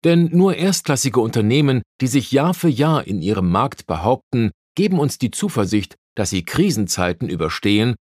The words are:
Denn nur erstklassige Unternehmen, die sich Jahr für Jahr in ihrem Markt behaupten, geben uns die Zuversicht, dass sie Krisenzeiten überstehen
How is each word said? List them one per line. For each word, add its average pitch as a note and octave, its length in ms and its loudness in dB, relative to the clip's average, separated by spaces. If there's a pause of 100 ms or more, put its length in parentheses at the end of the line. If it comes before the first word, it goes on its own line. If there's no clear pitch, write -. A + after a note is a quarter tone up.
Denn E3+ 280 4
nur F3+ 240 4
erstklassige C#3 640 -2
Unternehmen, A#2+ 600 2 (200)
die C3 40 0
sich B2 260 0
Jahr D3 200 2
für F3 160 0
Jahr D3 380 0
in F#2+ 160 -4
ihrem F#2+ 280 0
Markt G#2+ 360 -2
behaupten, G#2+ 640 -2 (260)
geben F#3 220 2
uns C#3+ 200 -2
die A#2+ 120 -2
Zuversicht, G#2+ 640 -2 (180)
dass G2+ 160 -4
sie F2+ 140 -2
Krisenzeiten G2 880 -2
überstehen G#2 720 0